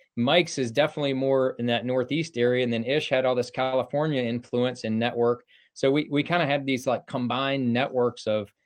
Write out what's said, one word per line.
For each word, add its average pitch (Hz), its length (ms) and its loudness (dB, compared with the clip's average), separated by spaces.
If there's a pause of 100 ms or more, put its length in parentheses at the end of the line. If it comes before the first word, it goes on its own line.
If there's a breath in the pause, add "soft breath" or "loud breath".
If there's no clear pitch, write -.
(160)
Mike's 156 400 2
is 127 160 -2
definitely 143 400 0
more 135 460 0
in 120 80 -2
that 117 180 0
Northeast 127 540 -2
area. 123 260 4
And 117 80 0
then 113 120 -2
Ish 143 260 -2
had 131 160 2
all 127 80 2
this 123 160 -2
California 131 720 -2
influence 120 640 -2
and 110 140 -2
network. 120 460 0 (300 soft breath)
So 135 160 2
we, 151 200 0
we 143 120 0
kinda 165 240 0
had 139 180 -2
these, 131 220 -2
like, 120 200 -2
combined 131 640 -2
networks 123 560 0
of, 107 240 -2 (160)